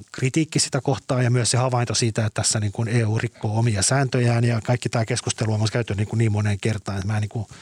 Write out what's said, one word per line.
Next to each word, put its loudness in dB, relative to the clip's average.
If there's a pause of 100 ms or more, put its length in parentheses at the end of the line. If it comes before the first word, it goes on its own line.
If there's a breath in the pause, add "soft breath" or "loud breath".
(120)
kritiikki 0
sitä 0
kohtaa 0
ja 2
myös 2
se 2
havainto 2
siitä, 0
että -2
tässä, 0
niin 0
kuin, -2
E 2
U 0
rikkoo -2
omia 2
sääntöjään 2
ja 2
kaikki -2
tää 0
keskustelu -2
on 0
myös 2
käyty, -2
niin 0
kuin, -2
niin 2
moneen 0
kertaan, -4
että -4
mä, 0
niin -2
kuin -6 (160 loud breath)